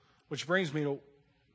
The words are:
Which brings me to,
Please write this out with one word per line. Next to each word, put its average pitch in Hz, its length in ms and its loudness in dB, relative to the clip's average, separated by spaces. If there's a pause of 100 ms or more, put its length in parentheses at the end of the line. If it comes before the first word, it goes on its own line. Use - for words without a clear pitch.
(280)
Which 139 180 -6
brings 175 260 2
me 151 120 0
to, 139 160 -2 (560)